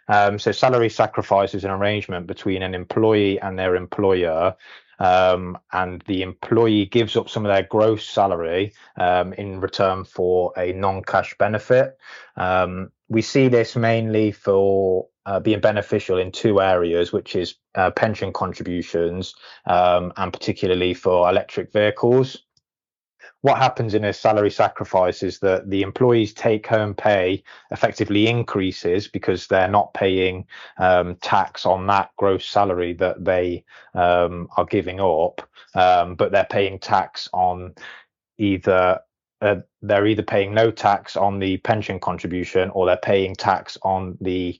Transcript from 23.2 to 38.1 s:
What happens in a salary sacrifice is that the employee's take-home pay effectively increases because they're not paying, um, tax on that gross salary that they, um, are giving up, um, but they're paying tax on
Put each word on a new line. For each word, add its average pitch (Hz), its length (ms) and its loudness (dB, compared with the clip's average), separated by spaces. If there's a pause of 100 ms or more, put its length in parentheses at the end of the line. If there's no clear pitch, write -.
What 135 160 4
happens 123 360 0
in 104 100 2
a 101 80 0
salary 104 400 2
sacrifice 95 720 0
is 90 160 -6
that 95 300 0
the 98 120 0
employee's 113 520 2
take-home 107 600 0
pay 98 500 0 (280)
effectively 104 560 0
increases 98 800 -2
because 92 400 -4
they're 92 220 2
not 101 240 0
paying, 92 520 -2 (320)
um, 90 440 2
tax - 440 -2
on 92 220 0
that 98 300 2
gross 95 280 0
salary 90 500 0
that 90 280 -2
they, 90 400 -2 (300)
um, 87 640 0
are 90 80 0
giving 90 340 -4
up, 87 480 -2 (260)
um, 90 420 2
but 95 180 0
they're 95 160 2
paying 98 300 -2
tax - 520 -4
on 90 440 -2 (600)